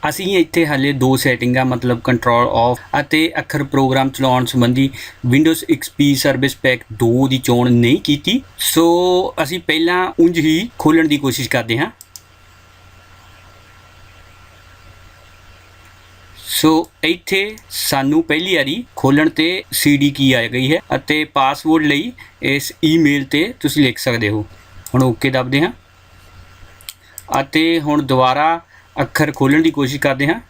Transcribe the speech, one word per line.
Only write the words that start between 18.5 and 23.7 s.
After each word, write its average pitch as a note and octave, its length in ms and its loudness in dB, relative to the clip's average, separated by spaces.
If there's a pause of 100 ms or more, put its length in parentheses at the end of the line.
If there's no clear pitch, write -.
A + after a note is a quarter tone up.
ਵਾਰੀ D#3 280 -4 (120)
ਖੋਲ੍ਹਣ F3 340 2
ਤੇ F3 320 -4 (100)
ਸੀ C#3+ 240 2
ਡੀ C#3+ 140 2
ਕੀ C3+ 220 2
ਆ A#2 160 0
ਗਈ B2 240 -2
ਹੈ E3+ 60 0 (160)
ਅਤੇ D3+ 300 -2 (100)
ਪਾਸਵਰਡ D3+ 500 0
ਲਈ D3 280 -2 (380)
ਇਸ C#3 220 -4 (120)
ਈਮੇਲ D3+ 460 2
ਤੇ F3 300 -2
ਤੁਸੀਂ D3 220 0